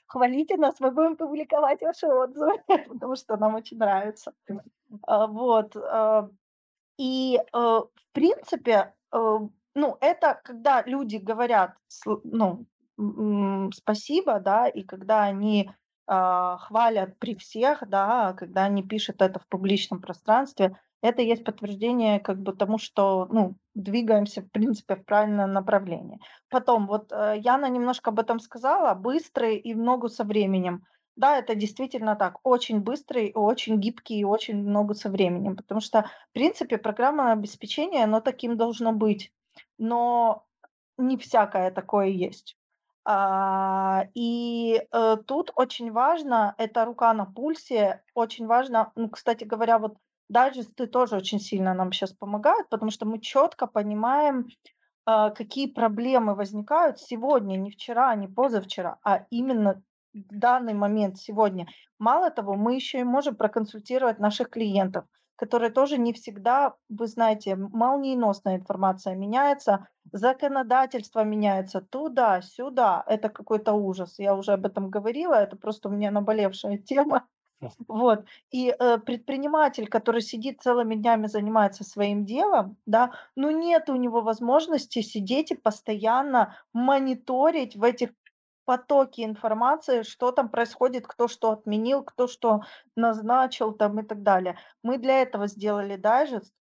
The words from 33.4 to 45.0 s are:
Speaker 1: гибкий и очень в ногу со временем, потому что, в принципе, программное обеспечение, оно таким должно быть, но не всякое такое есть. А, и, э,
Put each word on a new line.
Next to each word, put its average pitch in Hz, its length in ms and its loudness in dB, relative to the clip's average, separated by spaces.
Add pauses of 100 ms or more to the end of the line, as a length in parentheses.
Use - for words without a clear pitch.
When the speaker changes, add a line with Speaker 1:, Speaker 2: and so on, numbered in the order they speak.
Speaker 1:
гибкий 220 400 -4
и 202 60 0
очень 202 400 -2
в - 40 -6
ногу 208 260 0
со 208 140 -8
временем, 190 480 0
потому 208 240 -6
что, 214 220 2 (280)
в - 20 -20
принципе, 269 460 0
программное 240 540 2
обеспечение, 233 720 -2
оно 220 160 2
таким 247 360 -4
должно 226 360 0
быть, 208 400 0 (460)
но 233 640 0 (520)
не 262 200 0
всякое 202 540 2
такое 196 360 0
есть. 185 500 -4 (480)
А, 190 1000 0 (100)
и, 233 680 -2 (100)
э, 220 260 4 (100)